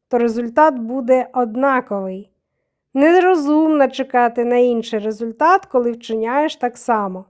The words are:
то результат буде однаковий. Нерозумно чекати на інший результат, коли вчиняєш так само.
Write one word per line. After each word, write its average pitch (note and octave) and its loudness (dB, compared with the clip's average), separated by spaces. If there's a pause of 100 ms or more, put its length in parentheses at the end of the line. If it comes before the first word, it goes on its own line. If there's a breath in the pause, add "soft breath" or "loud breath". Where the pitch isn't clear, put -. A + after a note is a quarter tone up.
то B3 0
результат A#3+ 0
буде B3 0
однаковий. A3+ -2 (640)
Нерозумно D#4 4
чекати B3 -2
на A#3+ 0
інший A#3 0
результат, A3+ 0
коли A#3+ -2
вчиняєш A#3 -4
так B3 -6
само. G3 -4